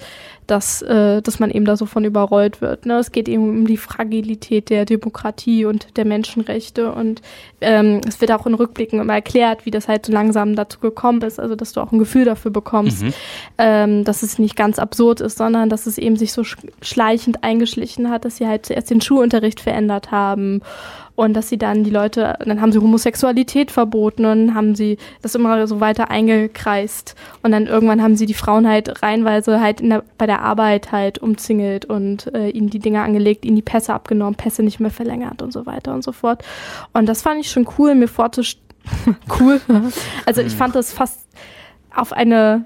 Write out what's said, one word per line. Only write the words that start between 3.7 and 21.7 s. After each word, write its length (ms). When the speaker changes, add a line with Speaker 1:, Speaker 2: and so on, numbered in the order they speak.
Speaker 1:
Fragilität 880
der 160
Demokratie 800
und 320
der 80
Menschenrechte 880
und, 300
ähm, 440
es 140
wird 100
auch 160
in 60
Rückblicken 480
immer 140
erklärt, 500
wie 60
das 180
halt 160
so 80
langsam 420
dazu 260
gekommen 420
ist, 180
also 140
dass 180
du 80
auch 120
ein 60
Gefühl 280
dafür 240
bekommst, 540
Speaker 2:
Mhm. 100
Speaker 1:
ähm, 480
dass 180
es 160
nicht 160
ganz 240
absurd 440
ist, 160
sondern 320
dass 160
es 100
eben 200
sich 180
so 80
sch-, 160
schleichend 600
eingeschlichen 680
hat, 160
dass 100
sie 100
halt 200
zuerst 240
den 100
Schulunterricht 600
verändert 500
haben 500
und 180
dass 140
sie 100
dann 260